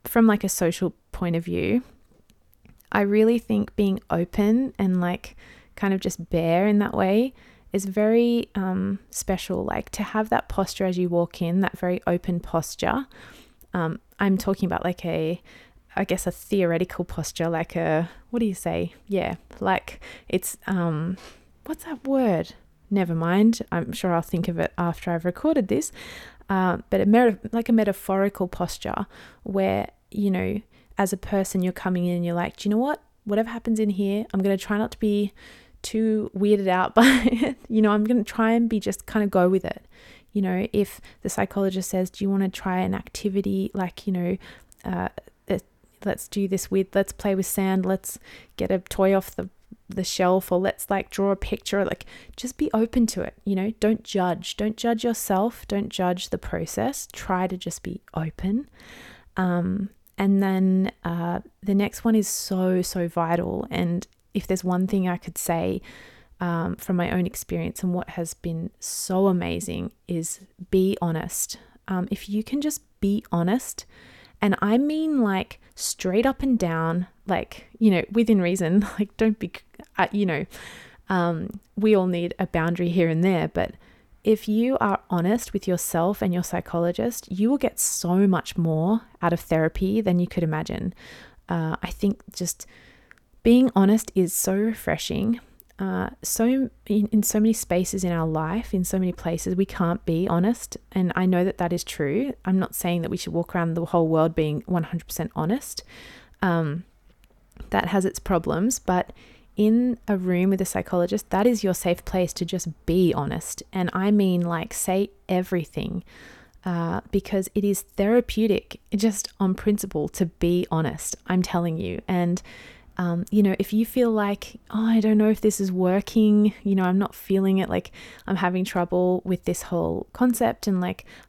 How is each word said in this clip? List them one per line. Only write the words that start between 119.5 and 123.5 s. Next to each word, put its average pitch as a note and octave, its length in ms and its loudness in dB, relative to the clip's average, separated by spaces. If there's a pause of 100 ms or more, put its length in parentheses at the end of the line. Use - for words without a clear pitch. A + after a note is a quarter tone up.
principle, G3 540 -2
to - 160 0
be F3 440 0
honest, D#3+ 460 -2 (100)
I'm F#3 160 2
telling E3+ 340 -2
you. F3+ 300 -6
And, F3 340 0 (580)
um, F3 340 -2
you G#3 100 6
know, F#3+ 160 4